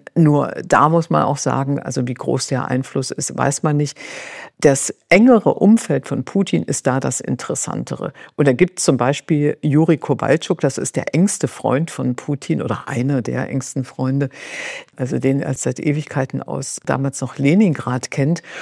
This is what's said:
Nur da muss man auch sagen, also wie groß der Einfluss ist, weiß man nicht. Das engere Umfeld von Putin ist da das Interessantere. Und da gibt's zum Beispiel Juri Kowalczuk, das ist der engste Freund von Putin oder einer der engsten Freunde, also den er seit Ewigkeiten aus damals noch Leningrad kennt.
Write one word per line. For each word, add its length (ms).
Nur 380
da 220
muss 220
man 140
auch 120
sagen, 440
also 280
wie 60
groß 340
der 220
Einfluss 420
ist, 260
weiß 260
man 120
nicht. 220
Das 340
engere 440
Umfeld 540
von 160
Putin 400
ist 240
da 140
das 180
Interessantere. 920
Und 100
da 60
gibt's 320
zum 100
Beispiel 640
Juri 360
Kowalczuk, 640
das 160
ist 180
der 180
engste 360
Freund 420
von 240
Putin 460
oder 260
einer 340
der 280
engsten 340
Freunde, 460
also 240
den 220
er 140
seit 240
Ewigkeiten 600
aus 440
damals 340
noch 180
Leningrad 760
kennt. 300